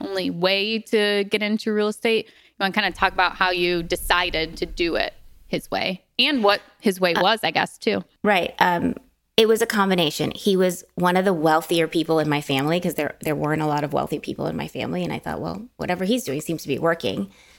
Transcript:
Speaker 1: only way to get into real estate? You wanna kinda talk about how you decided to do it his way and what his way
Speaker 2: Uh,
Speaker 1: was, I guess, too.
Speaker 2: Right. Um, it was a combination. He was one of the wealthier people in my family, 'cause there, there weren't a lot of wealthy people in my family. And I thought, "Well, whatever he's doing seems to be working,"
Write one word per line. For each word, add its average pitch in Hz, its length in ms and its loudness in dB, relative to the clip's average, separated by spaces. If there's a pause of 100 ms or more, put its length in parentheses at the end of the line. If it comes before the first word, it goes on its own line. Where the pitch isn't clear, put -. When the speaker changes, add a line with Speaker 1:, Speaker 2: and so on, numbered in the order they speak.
Speaker 1:
only 190 280 -4
way 196 480 0
to 208 460 2
get 208 180 -4
into 214 280 -2
real 208 180 0
estate? 220 360 0
You - 340 -20
wanna 190 140 0
kinda 202 180 0
talk 185 220 0
about 180 220 2
how 185 160 2
you 175 320 0
decided 175 760 -2
to - 80 -4
do 170 300 -2
it - 180 -2 (340)
his - 240 -6
way 190 320 -4 (140)
and 262 260 2
what 202 180 4 (200)
his 185 180 2
way 180 140 4
Speaker 2:
Uh, - 100 2
Speaker 1:
was, 220 200 4
I 165 80 0
guess, - 260 -2
too. 196 260 -2 (200)
Speaker 2:
Right. 196 360 2
Um, 175 360 2 (420)
it 220 100 8
was 220 140 4
a 233 40 2
combination. 190 680 0
He 196 220 2
was 180 260 0 (120)
one 180 200 2
of 190 80 4
the 196 100 4
wealthier 160 540 2
people 160 320 0
in 151 80 2
my 147 140 0
family, 143 380 0
'cause 180 160 -2
there, 147 260 -4
there 156 160 -2
weren't 151 240 0
a 151 60 0
lot 147 180 0
of 143 80 -6
wealthy 143 260 -2
people - 280 -6
in 160 100 -6
my 156 100 -6
family. 135 340 -6
And 165 120 -4
I - 60 -6
thought, 160 200 -8
"Well, 170 240 -8 (140)
whatever 180 260 -4
he's 233 220 -2
doing 143 160 -6
seems 165 220 -6
to - 40 -16
be 135 100 -2
working," 165 520 -2 (300)